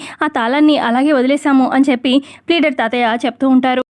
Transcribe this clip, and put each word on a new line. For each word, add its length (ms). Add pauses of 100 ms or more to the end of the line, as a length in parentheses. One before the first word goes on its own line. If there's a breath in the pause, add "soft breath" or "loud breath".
(220 loud breath)
ఆ 60
తాళాన్ని 500
అలాగే 340
వదిలేశాము 560
అని 200
చెప్పి 260 (280 loud breath)
ప్లీడర్ 360
తాతయ్య 480
చెప్తూ 220
ఉంటారు. 340 (120)